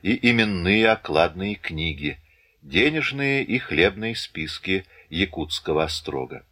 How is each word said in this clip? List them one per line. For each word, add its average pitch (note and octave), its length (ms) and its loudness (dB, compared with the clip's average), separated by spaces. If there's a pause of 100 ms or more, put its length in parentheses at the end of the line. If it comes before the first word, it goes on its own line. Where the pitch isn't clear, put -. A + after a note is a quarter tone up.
и A#2+ 280 2
именные G#2+ 640 4
окладные F2 640 0
книги, D#2 640 -6 (420)
денежные C#3 800 0
и A#2+ 140 -2
хлебные G#2+ 580 0
списки F#2+ 720 -6 (240)
якутского D#2+ 760 -2
острога. C#2 680 -8